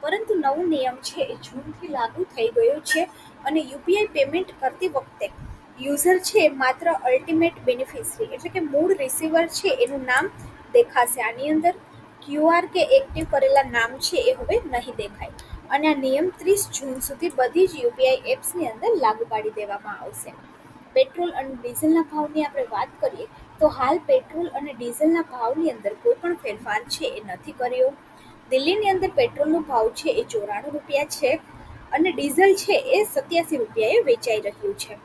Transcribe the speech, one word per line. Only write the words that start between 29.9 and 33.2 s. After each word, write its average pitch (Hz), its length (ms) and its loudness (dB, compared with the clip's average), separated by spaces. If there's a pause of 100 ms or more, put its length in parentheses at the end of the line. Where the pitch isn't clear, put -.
છે 311 160 -4
એ - 140 0
ચોરાણું 208 500 -6
રૂપિયા 294 380 -4
છે 254 200 0 (600)
અને 339 200 2
ડીઝલ 285 440 4
છે - 240 0 (100)
એ 415 160 4
સત્યાસી 330 520 -2